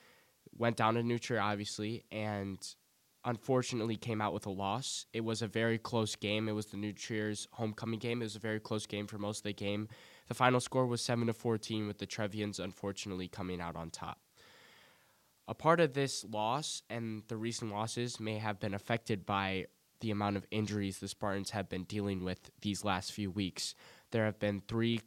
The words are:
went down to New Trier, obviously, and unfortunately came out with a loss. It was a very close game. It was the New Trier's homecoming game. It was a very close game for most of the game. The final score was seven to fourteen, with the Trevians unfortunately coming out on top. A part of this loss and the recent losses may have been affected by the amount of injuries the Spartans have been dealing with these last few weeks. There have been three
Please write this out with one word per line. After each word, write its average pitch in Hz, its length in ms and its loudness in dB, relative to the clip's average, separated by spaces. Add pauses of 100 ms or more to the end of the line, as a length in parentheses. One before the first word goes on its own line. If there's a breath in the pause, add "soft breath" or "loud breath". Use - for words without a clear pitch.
(560 soft breath)
went 117 220 2
down 113 160 6
to 120 80 4
New 120 160 2
Trier, 113 220 0
obviously, 104 680 -2
and 101 480 -2 (680)
unfortunately 120 680 2
came 107 260 -2
out 101 100 2
with 104 140 -4
a 101 40 -2
loss. 98 600 -2
It 113 80 -2
was 113 220 0
a 113 40 0
very 113 300 2
close 110 400 0
game. 107 320 0
It 107 40 0
was 107 140 -2
the 98 120 -8
New 104 160 -2
Trier's 107 580 -2
homecoming 113 460 -2
game. 120 240 -2
It - 20 -2
was 107 100 -6
a 104 60 -10
very 110 200 0
close 107 260 -2
game 104 200 -4
for 104 120 -8
most 104 220 -2
of - 40 -8
the 104 80 -2
game. 104 360 -2 (380 loud breath)
The 120 80 -4
final 127 240 8
score 127 280 2
was 120 160 0
seven 117 240 2
to 110 80 4
fourteen, 110 520 0
with 104 120 -4
the 101 80 -6
Trevians 104 520 -2
unfortunately 92 720 -4
coming 90 320 -4
out 85 160 -6
on 82 140 -6
top. - 300 -10 (1300 loud breath)
A 113 80 -4
part 165 260 6
of 151 120 6
this 135 320 0
loss 110 640 0
and 110 400 -4
the 117 80 -4
recent 113 340 -2
losses 113 480 -2
may 107 200 -2
have 107 200 -2
been 104 160 -2
affected 104 520 0
by 95 400 2 (340)
the 113 100 -2
amount 101 280 2
of - 120 -8
injuries 104 480 0
the 98 80 -6
Spartans 98 440 -2
have 98 180 -2
been 92 160 -4
dealing 101 400 0
with 90 260 -4 (120)
these 101 220 0
last 92 280 2
few 101 180 -2
weeks. 95 440 -2 (360 loud breath)
There 110 160 4
have 104 120 0
been 101 300 2
three 113 380 2